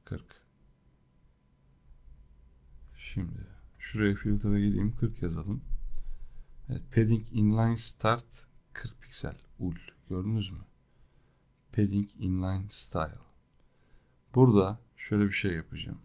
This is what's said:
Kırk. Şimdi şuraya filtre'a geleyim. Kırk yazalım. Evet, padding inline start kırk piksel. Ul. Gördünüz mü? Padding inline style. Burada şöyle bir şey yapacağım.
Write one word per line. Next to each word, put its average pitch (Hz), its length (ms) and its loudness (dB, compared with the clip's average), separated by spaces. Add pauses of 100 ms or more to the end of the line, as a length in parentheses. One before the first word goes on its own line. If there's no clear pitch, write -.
Kırk. - 380 -14 (2500)
Şimdi - 500 -8 (320)
şuraya 104 360 0
filtre'a 104 440 2
geleyim. 101 380 2
Kırk - 260 -2
yazalım. 87 400 -4 (1080)
Evet, - 120 -6 (120)
padding 113 380 4
inline 110 440 2
start - 720 -2 (260)
kırk - 300 -12
piksel. - 360 -8 (200)
Ul. 90 160 -4 (340)
Gördünüz 95 420 -2
mü? - 140 -12 (1080)
Padding 101 360 2 (100)
inline 92 500 -2
style. - 500 -2 (1160)
Burada 107 460 6 (160)
şöyle 104 280 2
bir 98 80 2
şey 95 200 -2
yapacağım. - 520 -10